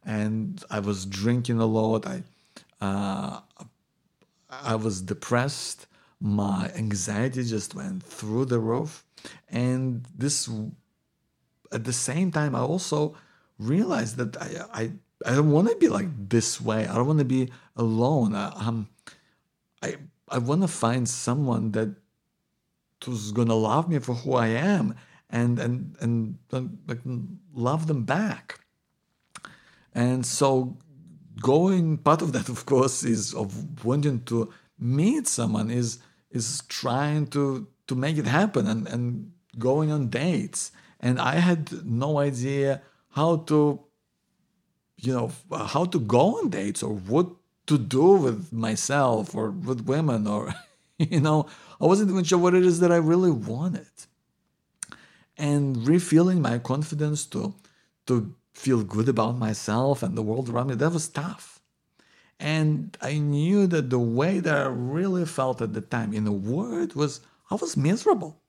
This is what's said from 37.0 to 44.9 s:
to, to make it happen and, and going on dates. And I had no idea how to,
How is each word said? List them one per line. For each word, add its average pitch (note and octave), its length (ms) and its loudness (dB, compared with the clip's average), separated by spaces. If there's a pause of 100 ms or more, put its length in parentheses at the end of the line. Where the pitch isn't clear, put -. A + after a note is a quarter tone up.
to, C3+ 400 -2 (200)
to C3 80 -2
make D3 220 0
it B2 100 -2
happen C#3+ 400 2
and, A2 200 -2
and A#2+ 440 -6 (260)
going C#3+ 340 2
on C#3+ 180 0
dates. C#3 640 -2 (280)
And B2+ 200 0
I C3+ 160 0
had E3+ 500 0
no C3+ 340 0
idea C#3 640 0 (280)
how D#3+ 280 2
to, D3+ 420 2 (1160)